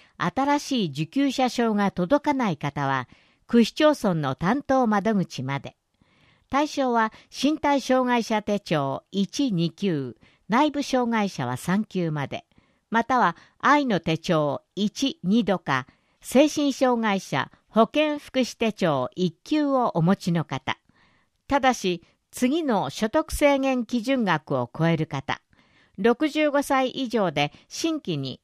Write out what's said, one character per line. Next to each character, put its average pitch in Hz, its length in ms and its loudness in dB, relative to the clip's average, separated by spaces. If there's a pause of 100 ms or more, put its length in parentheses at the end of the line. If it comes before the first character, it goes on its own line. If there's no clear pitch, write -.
(180)
新 277 420 0
し 240 260 -2
い 156 40 -2
受 147 180 -4
給 277 240 0
者 254 180 2
証 226 240 0
が 202 180 2
届 180 340 0
か 294 80 2
な 247 160 -2
い 151 80 -2
方 143 300 -4
は、 131 220 -2 (380)
区 233 160 6
市 - 100 -6
町 302 180 4
村 208 240 0
の 139 200 -2
担 226 260 -2
当 262 260 2
窓 214 280 0
口 156 280 -4
ま 135 160 -4
で。 - 160 -16 (760)
対 294 180 0
象 262 260 -2
は、 220 180 0 (180)
身 302 280 0
体 285 240 0
障 262 260 2
害 240 160 0
者 214 180 -2
手 208 180 -2
帳 139 520 -4
一、 208 400 -2
二 165 200 0
級、 143 440 -4 (320)
内 277 240 2
部 285 120 -4
障 247 260 -2
害 220 180 0
者 135 200 -6
は 123 100 -4
三 202 280 -2
級 170 260 -4
ま 147 160 -6
で、 - 180 -12 (440)
ま 339 140 2
た 262 160 0
は、 180 160 2 (240)
愛 277 260 4
の 202 140 2
手 160 180 -2
帳 147 440 0 (140)
一、 214 480 -2
二 208 200 2
度 185 160 0
か、 131 280 -2 (340)
精 285 280 4
神 285 240 -2
障 247 280 0
害 202 180 0
者 - 320 -6 (180)
保 220 180 4
健 302 320 0
福 - 200 -6
祉 - 180 -2
手 226 160 -2
帳 139 420 0
一 180 280 -2
級 302 240 0
を 262 280 0
お 170 60 0
持 180 140 4
ち - 160 -4
の 165 140 -2
方。 - 320 -6 (680)
た 277 120 2
だ 254 140 4
し、 180 300 -4 (280)
次 294 320 0
の 190 260 0
所 226 200 -4
得 320 240 -2
制 285 260 4
限 262 260 0
基 240 160 -4
準 254 220 0
額 160 320 0
を 123 220 -2
超 160 100 2
え 165 100 2
る 156 100 -2
方、 - 340 -6 (560)
六 233 300 2
十 302 220 0
五 269 140 0
歳 262 260 0
以 262 180 -6
上 208 240 0
で 143 200 0 (160)
新 320 280 -4
規 180 220 -6
に 135 260 -8